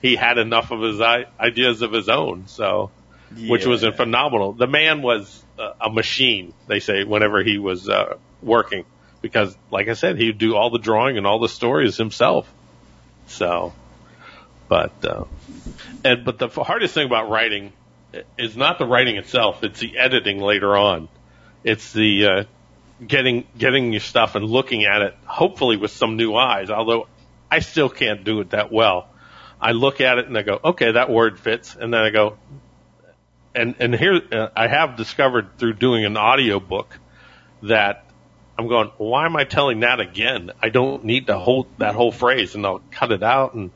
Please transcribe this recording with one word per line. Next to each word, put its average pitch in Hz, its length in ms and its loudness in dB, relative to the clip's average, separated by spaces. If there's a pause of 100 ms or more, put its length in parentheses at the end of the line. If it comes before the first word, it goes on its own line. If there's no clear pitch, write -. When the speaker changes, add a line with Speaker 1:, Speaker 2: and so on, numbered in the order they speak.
Speaker 1:
he 127 140 2
had 123 220 2
enough 117 340 0
of 113 100 -6
his 110 200 -2
i-, 120 240 2 (140)
ideas 120 420 0
of 113 100 -4
his 107 180 -2
own, 110 380 -2
so, 98 440 -4 (460)
which 113 280 0
was 120 180 2
Speaker 2:
Yeah. 110 80 2
Speaker 1:
phenomenal. 117 640 0
The 123 140 0
man 151 340 2
was 113 420 -4 (140)
a, 110 140 -10 (100)
a 110 80 -2
machine, 107 640 -2 (140)
they 104 120 0
say, 101 240 -2
whenever 104 400 2
he 101 140 0
was, 95 320 -4
uh, 101 280 0 (240)
working, 104 440 0 (360)
because, 104 340 -2 (160)
like 104 160 -2
I 113 60 -2
said, 175 240 -2
he'd 110 200 0
do 110 180 2
all 113 140 2
the 117 100 -2
drawing 113 380 0
and 101 80 -4
all 104 140 2
the 117 100 0
stories 127 480 0
himself. 113 540 0 (760)
So, 87 460 -4 (920)
but, 78 240 2 (120)
uh, 78 200 -6 (800)
and, 123 220 2
but 127 140 -6
the 127 80 -2
f-, - 80 -12
hardest 185 380 -2
thing 151 140 0
about 113 220 0
writing 104 420 -2 (420)
i-, - 80 -14 (160)
is 113 180 -6
not 147 240 0
the 143 60 0
writing 120 320 2
itself, 107 460 -2
it's 98 160 -8
the 113 180 -8
editing 120 420 0
later 101 380 2
on. 92 300 2 (560)
It's 110 300 -2
the, 104 340 2
uh, 98 160 2 (600)
getting, 127 400 0 (120)
getting 127 340 2
your 107 100 -2
stuff - 340 0
and 104 100 -2
looking 113 400 0
at 101 160 2
it, 98 140 -2 (100)
hopefully 139 520 0
with 101 140 -4
some 113 260 -2
new 113 180 0
eyes, 117 340 0
although 113 380 -2 (420)
I 160 100 2
still 147 300 -2
can't 104 340 -4
do 107 180 -2
it 90 100 -8
that 104 200 -2
well. 107 360 2 (520)
I 113 120 0
look 131 300 0
at 127 180 4
it 117 80 -4
and 120 100 -4
I 104 60 -2
go, 101 200 -2
"Okay, 151 280 2
that 120 180 2
word 113 300 2
fits." - 400 -6
And 117 120 -6
then 113 100 2
I 110 100 2
go, 107 260 2 (1160)
and, 120 240 0
and 120 160 2
here, 180 260 2 (100)
uh, 110 240 -2
I 117 120 2
have 143 300 0
discovered 120 600 0
through 113 160 0
doing 117 320 2
an 104 120 -2
audiobook 104 840 0 (640)
that 104 420 0 (540)
I'm 117 80 -4
going, 113 300 2
"Why 120 280 -2
am 165 100 -2
I 147 100 2
telling 135 340 0
that 120 200 2
again? 98 520 -4 (100)
I 113 80 0
don't 127 360 0
need 127 220 -2
to 101 120 0
hold 127 280 2 (120)
that 107 160 -2
whole 117 160 2
phrase," 120 420 0
and 104 120 -6
I'll 95 160 -4 (100)
cut 123 200 -2
it 95 120 -2
out 131 320 2
and 95 200 -10